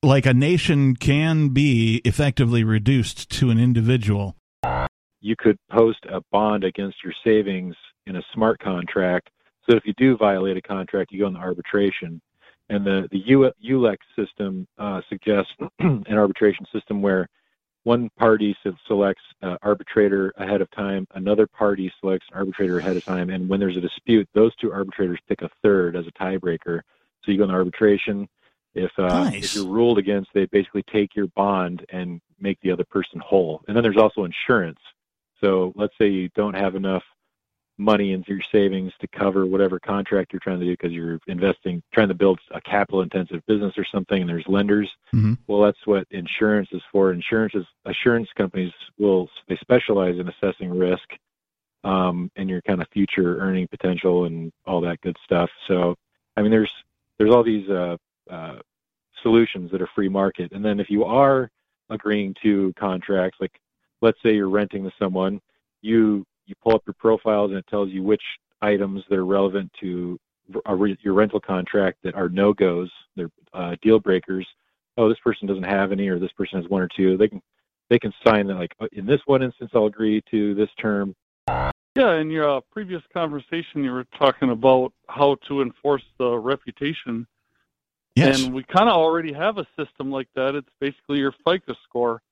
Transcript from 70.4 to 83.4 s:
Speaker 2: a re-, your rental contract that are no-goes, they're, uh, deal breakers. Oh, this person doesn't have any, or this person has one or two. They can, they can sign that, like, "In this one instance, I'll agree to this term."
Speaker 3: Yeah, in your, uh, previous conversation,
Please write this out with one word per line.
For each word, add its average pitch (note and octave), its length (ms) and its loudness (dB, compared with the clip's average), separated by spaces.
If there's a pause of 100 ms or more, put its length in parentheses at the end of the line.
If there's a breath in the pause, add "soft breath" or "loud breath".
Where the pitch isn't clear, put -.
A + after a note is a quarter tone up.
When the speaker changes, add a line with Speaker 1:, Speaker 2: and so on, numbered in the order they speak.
Speaker 2:
a G#2 80 -2
re-, G2 280 0
your G2 120 0
rental G#2 260 2
contract F#2+ 640 -2
that F2+ 120 -8
are F#2 140 -2
no-goes, F#2 600 2 (260)
they're, F2 140 -8 (240)
uh, F2 280 -6
deal A2 180 6
breakers. F#2 460 -2 (500)
Oh, A2+ 120 4
this A2+ 120 2
person G#2 260 -2
doesn't F#2+ 160 -4
have G2 300 -2
any, G2 160 -2
or F2+ 100 -2
this F2+ 140 -6
person F#2+ 280 -6
has F2 100 -12
one F#2+ 120 0
or F2+ 60 -4
two. F#2 280 2
They G#2 120 4
can, F#2+ 120 -8 (500)
they A#2+ 80 4
can G#2+ 140 -4 (140)
sign G#2+ 220 4
that, F#2+ 80 -4
like, F2 180 -8 (180)
"In G2 140 -10
this C#3+ 200 2
one C3 160 4
instance, B2 320 -8
I'll G#2+ 120 4
agree G#2+ 340 0 (100)
to G#2 240 0
this G#2 160 0 (100)
term." G2+ 340 -4 (340)
Speaker 3:
Yeah, - 680 0
in D#3 140 -2
your, D#3 260 0
uh, B2+ 40 -2 (120)
previous F#3 300 -10 (100)
conversation, D#3 720 -6